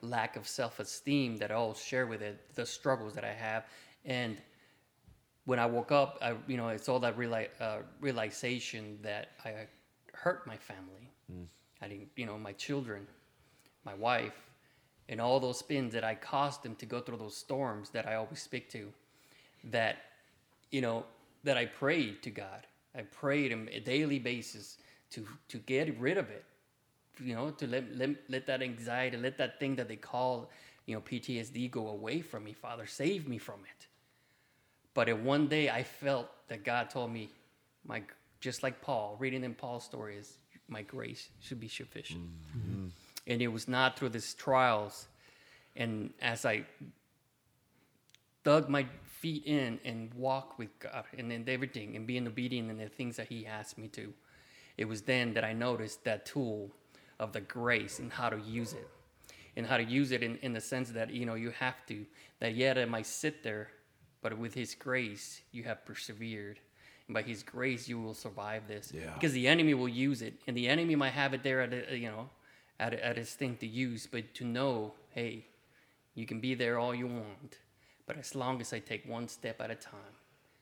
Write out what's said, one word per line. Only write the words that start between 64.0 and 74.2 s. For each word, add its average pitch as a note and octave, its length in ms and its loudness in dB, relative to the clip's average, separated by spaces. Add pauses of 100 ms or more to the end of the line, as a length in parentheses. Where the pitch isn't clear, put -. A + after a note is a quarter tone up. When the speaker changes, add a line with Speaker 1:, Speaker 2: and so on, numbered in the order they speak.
Speaker 1:
but G#2+ 160 -2
with A2+ 160 -4
his A#2+ 200 -4
grace, B2 680 -4 (100)
you A#2+ 120 -8
have A#2 200 -6
persevered. G#2+ 720 -8 (480)
And A2 80 -6
by A2 80 4
his A2 200 -4
grace, B2 460 0
you A#2+ 120 -2
will A2 140 -4
survive G#2+ 520 -6
this. G#2 280 -8
Speaker 2:
Yeah. - 180 -6
Speaker 1:
Because D3 200 2
the B2+ 140 4
enemy D#3 280 10
will B2+ 140 4
use B2 340 2
it. A2+ 120 -6 (120)
And A#2+ 100 0
the B2 120 2
enemy D#3+ 280 6
might C3+ 160 4
have C#3 220 2
it C3 80 -2
there C3 180 4
at B2 120 2
a, B2 240 -4
you A#2 120 -4
know, A2 220 -8 (480)
at A#2 160 0
a, A2+ 100 -2
at A#2+ 140 2
his A#2 160 -6
thing B2 220 -2
to A#2 100 -6
use. A#2 440 -2
But A#2 240 -6